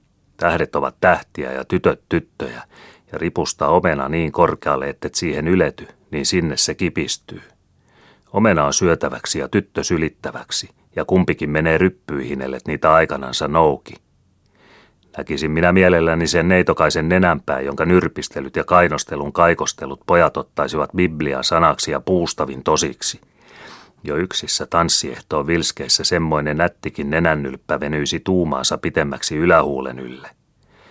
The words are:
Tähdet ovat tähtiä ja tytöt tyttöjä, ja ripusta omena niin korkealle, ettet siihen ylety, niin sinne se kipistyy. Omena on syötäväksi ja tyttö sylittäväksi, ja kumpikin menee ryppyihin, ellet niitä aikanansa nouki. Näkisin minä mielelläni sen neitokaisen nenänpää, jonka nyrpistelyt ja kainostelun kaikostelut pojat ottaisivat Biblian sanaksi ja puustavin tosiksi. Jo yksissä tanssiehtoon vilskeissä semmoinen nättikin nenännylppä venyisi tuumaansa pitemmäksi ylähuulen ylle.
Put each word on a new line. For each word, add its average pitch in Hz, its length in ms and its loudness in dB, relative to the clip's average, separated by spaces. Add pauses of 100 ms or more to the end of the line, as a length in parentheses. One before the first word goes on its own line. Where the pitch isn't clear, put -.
(380)
Tähdet 82 380 0
ovat 69 260 -4
tähtiä 76 500 0
ja 65 140 -6
tytöt 85 440 0
tyttöjä, - 540 -6 (480)
ja - 60 -12
ripusta 80 500 -4
omena 76 420 2
niin 80 220 -2
korkealle, 73 580 0
ettet - 260 -10
siihen 78 320 -4
ylety, 87 400 2 (240)
niin 73 140 -6
sinne 82 320 -2
se - 180 -2
kipistyy. - 680 -6 (920)
Omena 98 320 4
on 71 80 0
syötäväksi 78 680 -2
ja 67 100 -6
tyttö - 340 -2
sylittäväksi, - 840 -6 (260)
ja 87 100 -4
kumpikin 90 440 0
menee 80 280 2
ryppyihin, 71 640 -2
ellet 65 260 -8
niitä 78 260 2
aikanansa 73 540 0
nouki. 76 460 0 (1200)
Näkisin 71 340 -4
minä 82 200 4
mielelläni 85 560 4
sen 82 200 0
neitokaisen 82 640 2
nenänpää, 82 520 2
jonka 69 240 -4
nyrpistelyt 78 720 0
ja 80 80 -2
kainostelun 76 680 0
kaikostelut 78 720 0
pojat 85 320 4
ottaisivat 73 580 -4
Biblian 76 480 -2
sanaksi 82 480 2
ja 71 80 -2
puustavin 73 640 -2
tosiksi. - 580 -2 (840)
Jo 73 120 -6
yksissä - 500 -4
tanssiehtoon 76 840 0
vilskeissä 80 560 -2
semmoinen 78 540 0
nättikin 76 520 -2
nenännylppä 76 680 0
venyisi 73 400 -4
tuumaansa 82 580 0
pitemmäksi 73 580 -4
ylähuulen 71 640 2
ylle. 64 300 -16 (600)